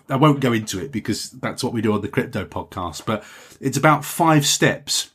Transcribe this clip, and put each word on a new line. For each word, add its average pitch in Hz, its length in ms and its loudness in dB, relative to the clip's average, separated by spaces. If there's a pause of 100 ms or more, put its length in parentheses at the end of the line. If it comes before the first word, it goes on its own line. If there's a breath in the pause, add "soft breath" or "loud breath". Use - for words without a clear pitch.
I 135 60 -2
won't 143 240 4
go 127 140 2
into 107 260 -4
it - 120 -8
because - 400 -6
that's 123 320 -8
what 120 100 -6
we 113 80 -2
do 107 120 4
on 104 80 0
the 101 60 -4
crypto 107 380 -4
podcast, - 600 -10
but - 180 -4 (360 loud breath)
it's 135 180 -4
about 147 260 4
five 156 420 4
steps - 680 0